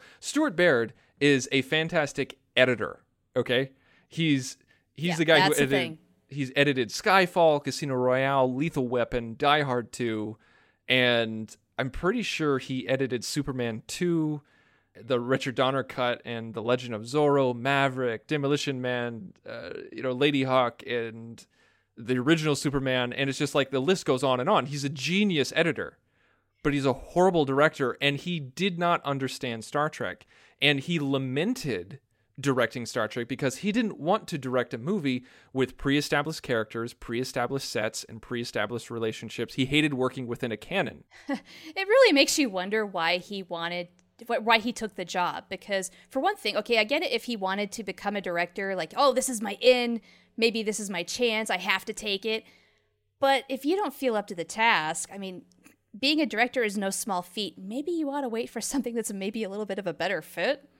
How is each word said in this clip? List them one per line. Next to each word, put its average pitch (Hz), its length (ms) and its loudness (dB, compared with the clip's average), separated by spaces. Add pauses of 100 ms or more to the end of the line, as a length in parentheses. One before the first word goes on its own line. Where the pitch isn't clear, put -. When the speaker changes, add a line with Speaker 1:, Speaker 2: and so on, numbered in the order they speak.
(200)
Speaker 1:
Stuart 285 360 -2
Baird 139 360 4 (280)
is 139 320 4
a 135 100 4
fantastic 156 760 -2 (180)
editor, 123 480 2 (320)
okay? 127 340 2 (380)
He's, 147 480 0 (380)
he's 165 160 -2
Speaker 2:
Yeah, 165 60 0
Speaker 1:
the 165 80 2
guy 160 160 6
who 190 80 6
Speaker 2:
that's 151 100 2
the 143 40 4
Speaker 1:
edited, 139 160 2
Speaker 2:
thing. 160 200 -4 (300)
Speaker 1:
he's 135 280 -6
edited 135 340 4
Skyfall, 175 760 4
Casino 139 300 -4
Royale, 127 580 2
Lethal 135 360 -2
Weapon, 117 500 -2
Die 147 240 4
Hard 123 300 -2
two, 110 440 -4 (520)
and 117 680 2 (220)
I'm 131 120 -2
pretty 202 320 -2
sure 147 360 0
he 131 300 -6
edited 127 360 0
Superman 127 640 -4
two, 160 560 0 (600)
the 120 180 0
Richard 127 340 0
Donner 131 280 2
cut, 123 420 -2
and 113 300 -6
The 113 80 -6
Legend 120 320 0
of 107 80 -6
Zorro, 139 520 2
Maverick, 127 720 0
Demolition 139 560 0
Man, 120 500 -4 (160)
uh, 110 220 -12 (220)
you - 100 -10
know, 127 100 -2
Lady 143 320 2
Hawk, 131 420 2
and 113 580 -6 (540)
the 123 200 0
original 151 380 4
Superman, 127 560 0
and 139 160 0
it's 135 100 -4
just, 143 160 -2
like, 135 160 2
the 135 100 0
list 170 260 2
goes 131 160 4
on 131 180 4
and 143 80 0
on. 180 180 4
He's 139 180 -6
a 143 40 -2
genius 165 640 0
editor, 135 440 0 (640)
but 147 100 2
he's 139 140 0
a 127 80 4
horrible 175 500 4
director, 135 560 2
and 143 160 2
he 170 240 -6
did 170 380 -2
not 175 260 0
understand 131 600 -4
Star 151 240 0
Trek, 95 360 -8 (360)
and 143 180 4
he 170 180 -2
lamented 135 1000 -2 (420)
directing 127 460 0
Star 110 200 -2
Trek 117 220 -6
because 131 300 -4
he 202 140 -2
didn't 214 260 -2
want 185 300 0
to 160 100 -6
direct 127 360 -2
a 123 40 -8
movie 135 460 -2 (280)
with 131 240 -2
pre-established 143 680 0
characters, 117 520 -4
pre-established 127 760 -4
sets, 113 360 -4
and 110 180 -16
pre-established 117 680 -6
relationships. 113 640 -6
He 131 120 2
hated 147 280 2
working 127 320 -2
within 117 260 -4
a 110 40 -2
canon. 160 480 -4 (100)
Speaker 2:
<laughs> - 140 -16
It 320 600 -8
really 466 260 8
makes - 240 4
you 277 120 2
wonder 196 340 -2
why 180 340 0
he 196 240 -10
wanted, 175 460 -6 (400)
wh-, 233 160 -2
why 233 140 6
he 226 140 -2
took 220 240 -8
the 190 100 -6
job. 165 420 -2
Because, 190 420 -6 (200)
for 269 100 -2
one 392 160 0
thing, 214 220 -4
okay, 226 200 0
I 214 60 4
get 277 180 0
it 359 100 -4
if 226 120 -2
he 240 120 -4
wanted 196 360 -2
to 226 120 -10
become 202 320 -6
a 202 40 -2
director, 180 560 -4
like, 165 220 -6
"Oh, 262 160 6
this 254 160 0
is 233 100 -4
my 208 220 -6
in, 240 400 4 (340)
maybe 226 260 2
this 208 160 -2
is 202 120 -6
my 175 140 -4
chance, 220 440 -2
I 202 100 0
have 190 280 0
to 214 80 -6
take 202 320 -4
it." 220 180 -4 (720)
But 269 300 4
if 262 160 -6
you 311 120 2
don't 320 180 -4
feel 247 220 -2
up 208 120 -2
to 202 60 -10
the 170 100 -6
task, 170 680 0
I 180 60 -14
mean, 185 240 -10 (560)
being 294 220 4
a 302 60 4
director 233 360 0
is 208 140 -2
no 196 140 -2
small 190 320 -2
feat. - 340 -8
Maybe 233 360 -6
you 320 180 -2
ought 285 120 -4
to 262 60 -4
wait 226 220 -6
for 233 100 -8
something 240 340 -4
that's 220 180 -4
maybe 202 300 -4
a 196 60 -4
little 202 180 -6
bit 196 120 -6
of 196 80 -8
a 165 80 -2
better 175 260 -2
fit. - 480 -4 (120)